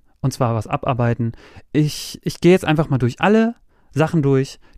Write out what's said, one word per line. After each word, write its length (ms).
Und 120
zwar 220
was 120
abarbeiten. 640
Ich, 500
ich 180
gehe 120
jetzt 120
einfach 240
mal 100
durch 220
alle 360
Sachen 280
durch, 360